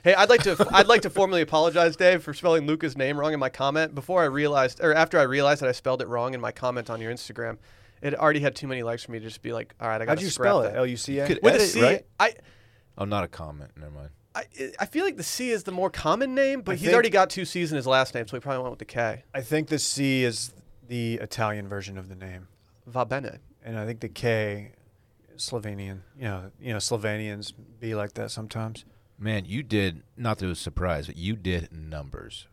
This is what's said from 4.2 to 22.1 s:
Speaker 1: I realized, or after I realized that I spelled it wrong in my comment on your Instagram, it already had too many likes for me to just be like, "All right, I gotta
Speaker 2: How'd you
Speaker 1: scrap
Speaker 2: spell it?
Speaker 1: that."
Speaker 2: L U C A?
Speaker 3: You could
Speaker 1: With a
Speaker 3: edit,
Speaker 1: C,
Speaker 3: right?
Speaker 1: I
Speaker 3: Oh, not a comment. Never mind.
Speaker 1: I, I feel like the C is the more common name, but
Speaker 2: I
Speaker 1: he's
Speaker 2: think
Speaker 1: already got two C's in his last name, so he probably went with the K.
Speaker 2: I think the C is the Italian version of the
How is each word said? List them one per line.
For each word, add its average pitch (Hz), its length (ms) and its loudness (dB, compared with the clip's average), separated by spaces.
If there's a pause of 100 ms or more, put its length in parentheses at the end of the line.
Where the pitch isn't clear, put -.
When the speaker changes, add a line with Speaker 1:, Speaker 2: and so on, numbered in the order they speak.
Speaker 1:
I 151 40 4
realized, 143 540 2
or 156 140 4
after 165 240 6
I 147 40 8
realized 139 400 4
that 131 60 2
I 123 40 2
spelled 127 300 -2
it 107 60 -4
wrong 120 260 -2
in 123 60 -8
my 113 120 -4
comment 123 380 -4
on 113 100 -6
your 113 120 -6
Instagram, 117 460 -10 (440)
it 139 120 -2
already 151 260 4
had 139 140 0
too 143 140 -10
many 127 160 -4
likes 117 200 -6
for 120 80 -14
me 117 60 -8
to 110 60 -12
just 110 180 -14
be 117 100 -8
like, 113 280 -8
"All 117 80 -4
right, 110 120 0
I 113 40 -4
gotta 139 60 -2 (100)
Speaker 2:
How'd - 20 -4
you 185 80 -4
Speaker 1:
scrap 127 200 0
Speaker 2:
spell 180 120 4
it? 104 100 0
Speaker 1:
that." 113 40 -4
Speaker 2:
L 127 100 2
U 123 100 -6
C 139 220 -6
A? 139 40 -2
Speaker 3:
You 147 120 2
could - 80 -2
Speaker 1:
With 220 120 0
a - 20 2
Speaker 3:
edit, 208 120 4
Speaker 1:
C, 226 140 0
Speaker 3:
right? 180 240 2 (140)
Speaker 1:
I 226 140 2 (640)
Speaker 3:
Oh, 101 60 -4
not 101 200 -2
a 85 40 -8
comment. 73 480 -14
Never 76 140 -16
mind. 73 200 -14 (240)
Speaker 1:
I, 220 100 -8 (340)
I 202 80 -4
feel 330 180 -2
like 311 120 -2
the 185 60 -10
C 247 280 -6
is 214 140 -2
the 190 80 -8
more 185 180 -2
common 247 440 0
name, 269 260 2
but 185 120 -6
Speaker 2:
I - 40 0
Speaker 1:
he's 156 80 -6
Speaker 2:
think 180 100 6
Speaker 1:
already 233 160 6
got 190 200 6
two 185 160 -4
C's 170 260 -4
in 151 40 -2
his 127 100 -2
last 131 280 4
name, 117 140 -4
so 131 80 -10
he 120 40 -6
probably 135 220 -4
went 123 100 -6
with - 60 -16
the 110 60 -14
K. 120 400 -4 (100)
Speaker 2:
I 135 60 -4
think 151 280 -2
the 151 100 0
C 135 460 0
is 113 280 -2 (340)
the 117 280 -4
Italian 107 540 -4
version 98 300 -8
of 92 100 -14
the 95 60 -16